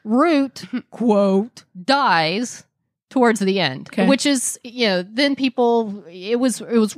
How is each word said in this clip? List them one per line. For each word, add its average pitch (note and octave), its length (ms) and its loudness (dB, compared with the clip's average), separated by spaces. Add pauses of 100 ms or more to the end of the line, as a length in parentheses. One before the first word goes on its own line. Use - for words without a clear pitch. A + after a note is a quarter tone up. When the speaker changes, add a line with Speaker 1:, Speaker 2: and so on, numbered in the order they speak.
Speaker 1:
Root, C#4 600 0 (140)
Speaker 2:
<laughs> - 120 -12
Speaker 1:
quote, G3+ 760 0 (200)
dies G#3 800 0 (460)
towards A#3 300 2
the F#3+ 180 0
end, C#3 340 -4
Speaker 2:
Okay. F#3+ 140 0
Speaker 1:
which C4+ 180 2
is, C#4+ 380 -2
you A#3+ 240 -4
know, F#3 160 0
then B3+ 320 -2
people, A#3 720 0
it F#3 300 -4
was, B3 220 0
it A3 180 0
was G#3+ 200 0